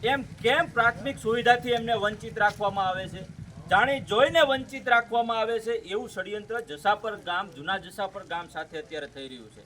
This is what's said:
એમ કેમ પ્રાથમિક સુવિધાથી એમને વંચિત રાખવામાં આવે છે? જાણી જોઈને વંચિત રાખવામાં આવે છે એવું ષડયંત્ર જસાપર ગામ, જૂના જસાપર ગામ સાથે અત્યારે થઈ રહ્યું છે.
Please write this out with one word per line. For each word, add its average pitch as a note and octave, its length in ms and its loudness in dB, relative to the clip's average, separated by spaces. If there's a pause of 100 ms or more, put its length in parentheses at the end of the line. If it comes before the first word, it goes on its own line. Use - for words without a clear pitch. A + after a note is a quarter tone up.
એમ C4 180 2
કેમ C#4+ 440 0
પ્રાથમિક A#3 520 0
સુવિધાથી A#3+ 520 2
એમને A#3 240 0
વંચિત G#3+ 440 -4
રાખવામાં G3 500 2
આવે F#3 200 -4
છે? F3+ 160 -12 (460)
જાણી B3 300 4
જોઈને C#4 420 6
વંચિત C4+ 460 0
રાખવામાં A#3 520 2
આવે A3+ 200 0
છે A3+ 120 -6
એવું A3+ 380 -4
ષડયંત્ર G3+ 520 -8
જસાપર G#3 540 0
ગામ, F#3 360 -4
જૂના D#3+ 260 -4
જસાપર F#3+ 460 -8
ગામ E3+ 240 -8
સાથે D3+ 300 -10
અત્યારે D3+ 300 -10
થઈ C3+ 200 -14
રહ્યું A#2 240 -16
છે. G#2+ 140 -20